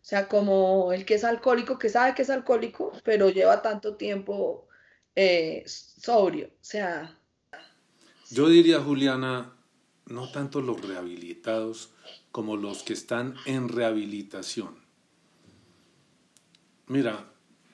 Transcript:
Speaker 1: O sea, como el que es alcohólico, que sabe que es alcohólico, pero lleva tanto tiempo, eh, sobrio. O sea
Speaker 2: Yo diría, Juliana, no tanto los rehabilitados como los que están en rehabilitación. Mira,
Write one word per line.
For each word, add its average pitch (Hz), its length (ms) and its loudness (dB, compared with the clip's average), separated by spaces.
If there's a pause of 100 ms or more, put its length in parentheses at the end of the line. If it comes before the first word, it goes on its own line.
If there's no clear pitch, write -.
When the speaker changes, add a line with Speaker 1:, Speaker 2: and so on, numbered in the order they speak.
Speaker 1:
O - 40 -20
sea, 196 240 -2
como 190 640 4
el 190 120 -2
que 214 100 2
es 208 100 2
alcohólico, 240 520 0
que 220 120 -2
sabe 247 260 2
que - 60 0
es 254 80 -2
alcohólico, 247 640 -2 (100)
pero 202 260 4
lleva 190 320 4
tanto 214 360 -6
tiempo, 196 680 -6 (480)
eh, 175 520 2
sobrio. 190 800 0
O - 160 -20
sea 170 560 -8 (1120)
Speaker 2:
Yo 135 180 4
diría, 165 300 8
Juliana, 131 720 -2 (540)
no 123 240 -12
tanto 143 300 -6
los 123 200 -4
rehabilitados 95 1080 -8 (400)
como 107 260 -6
los 101 240 -8
que - 120 -8
están 123 420 -6 (100)
en 131 240 -4
rehabilitación. 104 1080 -6 (2000)
Mira, 117 380 -2 (480)